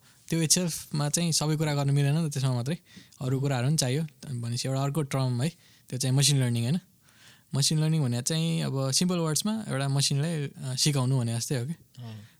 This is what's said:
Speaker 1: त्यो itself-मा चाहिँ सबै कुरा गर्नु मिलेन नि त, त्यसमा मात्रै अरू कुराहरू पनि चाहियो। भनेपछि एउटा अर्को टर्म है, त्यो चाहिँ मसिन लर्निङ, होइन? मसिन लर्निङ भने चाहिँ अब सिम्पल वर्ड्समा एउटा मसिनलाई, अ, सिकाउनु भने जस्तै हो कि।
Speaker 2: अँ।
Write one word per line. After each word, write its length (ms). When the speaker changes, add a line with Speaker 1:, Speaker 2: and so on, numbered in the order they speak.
Speaker 1:
त्यो 140
itself-मा 640
चाहिँ 220
सबै 240
कुरा 200
गर्नु 180
मिलेन 240
नि 120
त, 40
त्यसमा 200
मात्रै 240
अरू 180
कुराहरू 280
पनि 100
चाहियो। 260
भनेपछि 360
एउटा 160
अर्को 180
टर्म 400
है, 80
त्यो 100
चाहिँ 180
मसिन 220
लर्निङ, 240
होइन? 160
मसिन 240
लर्निङ 240
भने 180
चाहिँ 400
अब 300
सिम्पल 240
वर्ड्समा 520
एउटा 200
मसिनलाई, 600
अ, 280
सिकाउनु 440
भने 180
जस्तै 220
हो 60
कि। 60
Speaker 2:
अँ। 480